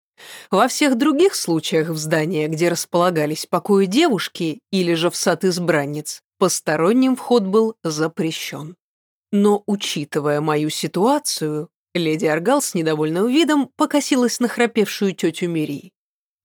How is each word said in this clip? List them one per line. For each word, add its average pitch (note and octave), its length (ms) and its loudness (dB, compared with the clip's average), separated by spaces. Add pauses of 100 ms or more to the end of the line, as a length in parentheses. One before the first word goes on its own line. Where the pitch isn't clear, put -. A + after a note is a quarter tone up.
(500)
Во A3 180 4
всех C4+ 280 0
других D4 380 2
случаях D#3+ 540 -2
в E3 80 -4
здании, D#3 500 -2
где D#3+ 220 0
располагались E3+ 800 0
покои G3 400 2
девушки G3+ 760 0 (100)
или F3 240 2
же E3 160 0
в - 60 -8
сад F3 280 0
избранниц, D#3+ 800 -2 (160)
посторонним F#3+ 760 2
вход A#3+ 300 2
был A3 380 2
запрещён. D#3+ 960 -4 (560)
Но, G3+ 340 4
учитывая D3 720 -2
мою D3+ 300 0
ситуацию, E3+ 1000 -2 (260)
леди D#3+ 320 0
Аргал F3 360 0
с - 120 -6
недовольным D#3+ 540 0
видом C#4+ 480 2
покосилась C#4 640 0
на A#3+ 80 2
храпевшую G#3 680 0
тётю F3 340 -2
Мири. D#3 440 -6 (520)